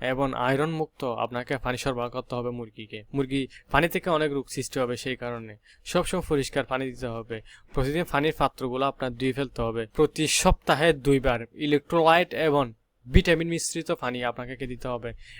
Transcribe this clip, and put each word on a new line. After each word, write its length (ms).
এবং 320
আয়রন 360
মুক্ত 340
আপনাকে 540
পানি 200
সরবরাহ 320
করতে 260
হবে 140
মুরগিকে। 540
মুরগি 340
পানি 160
থেকে 220
অনেক 220
রোগ 180
সৃষ্টি 300
হবে, 180
সেই 180
কারণে 400
সবসময় 440
পরিষ্কার 360
পানি 200
দিতে 220
হবে। 340
প্রতিদিন 380
পানির 260
পাত্রগুলো 480
আপনার 300
ধুয়ে 180
ফেলতে 280
হবে। 320
প্রতি 340
সপ্তাহে 680
দুইবার 520
ইলেকট্রোলাইট 800
এবং 400
ভিটামিন 360
মিশ্রিত 440
পানি 320
আপনাকে 440
দিতে 200
হবে। 260